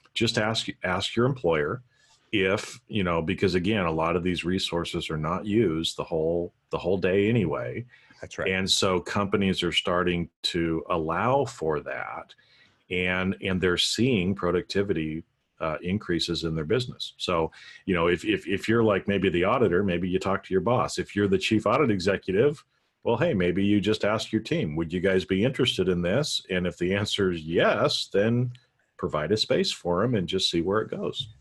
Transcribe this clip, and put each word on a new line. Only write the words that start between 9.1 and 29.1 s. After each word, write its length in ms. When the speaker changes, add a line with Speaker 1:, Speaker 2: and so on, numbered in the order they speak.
Speaker 1:
are 100
starting 560
to 480
allow 560
for 340
that, 540
and, 520
and 180
they're 180
seeing 560
productivity, 880
uh, 220
increases 600
in 100
their 100
business. 540
So, 320
you 80
know, 140
if, 160
if, 220
if 220
you're 160
like 240
maybe 220
the 140
auditor, 400
maybe 240
you 100
talk 260
to 100
your 80
boss. 360
If 160
you're 140
the 100
chief 280
audit 240
executive, 720
well, 140
hey, 180
maybe 300
you 160
just 240
ask 260
your 120
team, 340
"Would 160
you 80
guys 240
be 180
interested 460
in 140
this?" 480
And 160
if 100
the 180
answer 380
is 80
yes, 720
then 400
provide 340